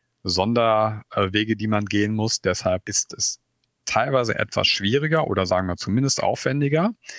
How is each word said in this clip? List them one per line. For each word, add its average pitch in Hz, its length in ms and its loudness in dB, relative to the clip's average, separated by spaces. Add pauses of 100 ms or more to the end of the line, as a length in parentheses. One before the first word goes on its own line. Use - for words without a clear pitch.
(240)
Sonderwege, 107 1300 0
die 107 140 -4
man 104 160 0
gehen 104 320 0
muss. 110 240 -2
Deshalb 92 480 -2
ist - 240 -4
es - 260 -4 (460)
teilweise 123 520 0
etwas - 300 -2
schwieriger 147 600 0
oder 95 180 0
sagen 92 220 2
wir 87 80 -2
zumindest 127 440 0
aufwendiger. 143 760 0 (240)